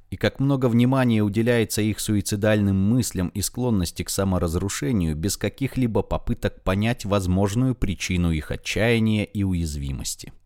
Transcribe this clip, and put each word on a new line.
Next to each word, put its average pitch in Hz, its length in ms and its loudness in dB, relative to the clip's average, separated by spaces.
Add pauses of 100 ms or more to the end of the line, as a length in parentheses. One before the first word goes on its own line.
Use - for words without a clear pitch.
и 95 60 -10
как - 240 -2
много 135 280 2
внимания 120 540 4
уделяется 110 600 2
их 107 180 0
суицидальным 104 760 2
мыслям 101 500 0
и - 140 -4
склонности 107 640 -2
к - 60 -8
саморазрушению 92 1080 0
без 90 180 -2
каких-либо 113 640 -2
попыток - 640 -4
понять 104 400 0
возможную 101 720 0
причину 87 560 0
их 78 200 -4
отчаяния 110 760 0
и 101 180 -4
уязвимости. 73 880 -4 (140)